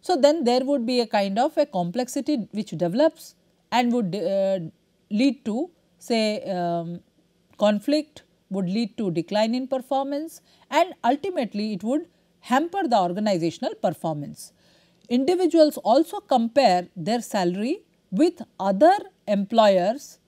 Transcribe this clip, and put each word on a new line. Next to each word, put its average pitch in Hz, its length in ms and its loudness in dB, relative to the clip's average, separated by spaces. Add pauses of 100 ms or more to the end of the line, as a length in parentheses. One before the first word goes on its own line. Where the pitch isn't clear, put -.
So, 359 140 0
then 285 280 4
there 247 200 2
would 269 200 0
be 247 160 0
a 233 60 0
kind 202 320 -2
of 277 180 0
a 294 100 2
complexity 233 840 -4
which 208 180 -8
develops 180 640 -2 (360)
and 240 220 0
would, 202 220 -2
uh, 196 440 -2 (520)
lead 233 340 0
to 269 260 -4 (280)
say, 214 520 -2
um, 170 500 -4 (580)
conflict, 214 640 0 (280)
would 185 180 -4
lead 220 280 -4
to 208 140 -2
decline 202 440 -2
in 254 140 -4
performance 277 720 -4 (300)
and 330 240 0 (100)
ultimately 240 720 -2
it 180 100 -10
would 294 220 -2 (340)
hamper 339 480 0
the 233 100 4
organizational 185 760 -2
performance. 151 760 -6 (560)
Individuals 302 680 4
also 311 420 2
compare 226 760 2
their 202 240 -4
salary 208 640 -2 (280)
with 302 320 0 (160)
other 202 380 4 (320)
employers 202 1000 2